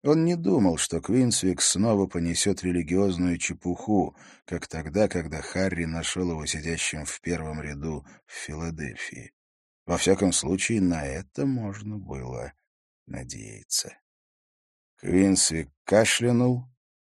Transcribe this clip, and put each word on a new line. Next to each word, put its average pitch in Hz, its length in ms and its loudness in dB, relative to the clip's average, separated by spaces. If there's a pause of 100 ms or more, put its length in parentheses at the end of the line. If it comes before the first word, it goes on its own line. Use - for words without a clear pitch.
Он 160 200 6
не 175 100 2
думал, 160 420 4
что - 220 -2
Квинсвик 95 600 2
снова 101 460 4
понесет 87 540 0
религиозную 90 760 2
чепуху, 87 800 0 (260)
как - 240 -8
тогда, 78 400 0
когда 78 340 -4
Харри 90 440 -2
нашел 82 460 -4
его 78 140 -6
сидящим 78 600 -4
в - 160 -10
первом 78 400 -6
ряду 73 440 -8 (200)
в - 80 -20
Филадельфии. 76 1000 -10 (520)
Во - 120 0
всяком 92 360 4
случае, 95 480 0
на 82 240 2
это 80 400 -6
можно 107 520 -4
было 64 540 -10 (540)
надеяться. 55 920 -8 (1000)
Квинсвик 92 760 2 (140)
кашлянул, 120 840 4 (380)